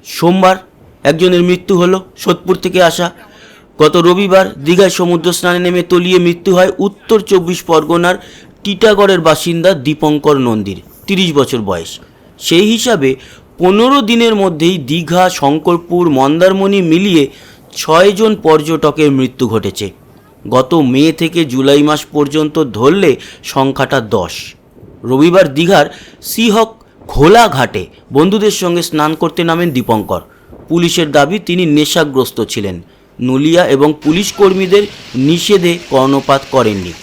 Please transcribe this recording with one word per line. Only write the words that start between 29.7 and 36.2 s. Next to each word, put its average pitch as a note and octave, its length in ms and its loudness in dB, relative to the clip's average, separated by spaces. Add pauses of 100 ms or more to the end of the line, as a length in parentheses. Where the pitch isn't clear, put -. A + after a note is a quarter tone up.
দীপঙ্কর। G#2+ 500 -4 (460)
পুলিশের E3+ 440 0
দাবি, D3 280 0
তিনি F3+ 240 -4 (120)
নেশাগ্রস্ত D3 640 0 (140)
ছিলেন। G2 240 -8 (440)
নুলিয়া D3 480 0
এবং C#3 220 2 (120)
পুলিশ E3+ 320 -2
কর্মীদের F#3+ 500 2 (440)
নিষেধে F3 460 2 (160)
কর্ণপাত C3+ 520 0 (100)